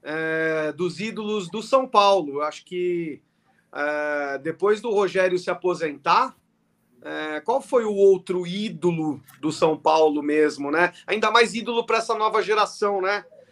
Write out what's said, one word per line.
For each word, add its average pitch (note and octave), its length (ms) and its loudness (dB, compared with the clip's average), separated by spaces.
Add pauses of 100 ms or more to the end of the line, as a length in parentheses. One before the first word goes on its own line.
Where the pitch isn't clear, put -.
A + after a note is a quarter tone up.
é, D#3+ 640 -2
dos E3 280 -6
ídolos G#3 500 -6
do G#3+ 140 -8
São C4 240 0
Paulo. G3 480 4
Eu C#3+ 80 -4
acho D3+ 200 -8
que, F3 560 -6 (540)
é, D3 640 -4
depois E3+ 420 -2
do A3+ 120 -6
Rogério F#3 480 0
se F3+ 100 -6
aposentar, F3 880 0 (680)
é, D#3 400 -6
qual B3 180 0
foi A#3+ 260 2
o G#3+ 80 -2
outro F#3+ 520 4
ídolo E3+ 760 -4 (220)
do D3+ 100 -2
São D#3 240 2
Paulo D#3 460 4
mesmo, D3 500 0
né? E3+ 220 2 (140)
Ainda G#3+ 240 0
mais A3+ 240 4
ídolo A#3 300 -4
pra A3+ 120 0
essa A3+ 180 -2
nova G#3+ 260 0
geração, G3+ 600 0
né? G3 240 -2 (260)